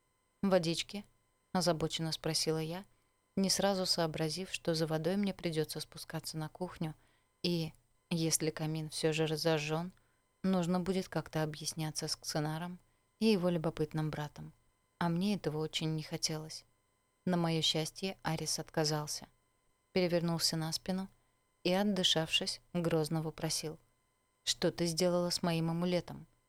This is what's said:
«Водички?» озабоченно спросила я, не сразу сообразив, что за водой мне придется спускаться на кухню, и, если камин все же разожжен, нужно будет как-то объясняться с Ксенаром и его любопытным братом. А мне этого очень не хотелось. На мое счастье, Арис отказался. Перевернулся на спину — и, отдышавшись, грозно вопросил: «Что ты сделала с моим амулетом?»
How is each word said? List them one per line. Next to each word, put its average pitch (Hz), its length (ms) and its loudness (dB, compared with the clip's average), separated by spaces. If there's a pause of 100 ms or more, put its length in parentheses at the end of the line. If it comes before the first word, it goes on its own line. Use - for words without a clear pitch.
(420)
«Водички?» 185 640 2 (480)
озабоченно 160 580 0
спросила 160 460 0
я, 165 260 -4 (540)
не 190 120 4
сразу 190 360 2
сообразив, 160 640 0
что - 220 -2
за 160 140 2
водой 160 300 0
мне 196 160 0
придется 156 460 -2
спускаться - 580 -10
на 156 120 -4
кухню, 170 440 -6 (500)
и, 165 300 0 (360)
если 160 400 2
камин 156 400 -4
все 160 240 0
же 160 140 2
разожжен, 156 680 0 (500)
нужно 185 360 2
будет 185 280 0
как-то 156 360 -2
объясняться 156 640 -4
с - 80 -4
Ксенаром 160 640 -4 (400)
и 214 80 4
его 180 220 6
любопытным 156 600 0
братом. 147 440 -8 (440)
А 170 120 2
мне 185 260 2
этого 156 240 -2
очень 156 360 -2
не 151 80 -4
хотелось. 156 640 -6 (600)
На 180 120 4
мое 165 240 2
счастье, 160 640 -2
Арис 156 360 -2
отказался. 151 680 -2 (640)
Перевернулся 170 640 2
на 160 140 -2
спину — 190 360 -4 (560)
и, 180 100 2
отдышавшись, 185 880 2 (120)
грозно 160 480 2
вопросил: 160 580 -4 (640)
«Что - 280 0
ты 170 160 0
сделала 175 420 2
с - 140 -2
моим 165 260 2
амулетом?» 165 580 -2 (220)